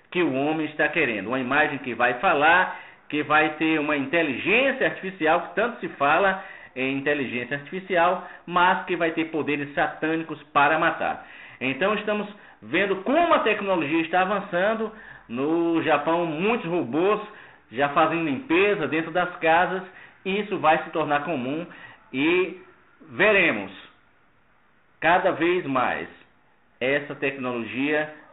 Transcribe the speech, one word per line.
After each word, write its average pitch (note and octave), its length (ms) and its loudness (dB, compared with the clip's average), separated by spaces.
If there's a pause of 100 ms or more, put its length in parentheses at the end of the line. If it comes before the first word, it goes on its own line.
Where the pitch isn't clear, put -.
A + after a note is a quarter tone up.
(100)
que F3 120 0
o C#3+ 120 0
homem D3+ 320 0
está D3+ 220 0
querendo. A#2 400 0
Uma C3 120 -2
imagem C#3 380 0
que B2 160 -6
vai B2 200 2
falar, E3 640 4 (300)
que D3 140 -2
vai D#3 320 2
ter D#3+ 260 0
uma D3 160 0
inteligência E3 920 0
artificial, E3+ 540 0
que - 140 -10
tanto A#3 260 -2
se E3 80 -8
fala F3+ 560 2 (320)
em C3+ 220 -2
inteligência C3+ 580 -2
artificial, F#3 720 0 (180)
mas F3+ 380 2
que F#3 100 -4
vai E3 180 0
ter D#3+ 140 -2
poderes C#3+ 480 -4
satânicos D#3+ 680 -2 (100)
para D3 260 4
matar. G2+ 480 -2 (320)
Então C3+ 360 0
estamos G#3 340 -4 (320)
vendo F#3 360 -2
como E4 360 2
a D4 60 4
tecnologia F3 640 0
está E3+ 180 0
avançando. G3+ 720 -2 (380)
No D#3+ 520 0
Japão, D#3+ 440 2
muitos F3+ 420 -2
robôs F3 540 0 (480)
já C3+ 200 0
fazem E3 320 2
limpeza D#3+ 640 0
dentro D#3+ 260 -2
das F3 240 -2
casas. F3 460 2 (440)
Isso G3 320 -2
vai D#3 240 4
se - 80 -12
tornar D3 340 0
comum D#3 420 -4 (460)
e E3+ 480 0 (520)
veremos D3 600 2 (1300)
cada F3+ 320 4
vez E3 320 0
mais A2 420 0 (720)
essa C#3+ 360 -2
tecnologia C3+ 960 -4 (200)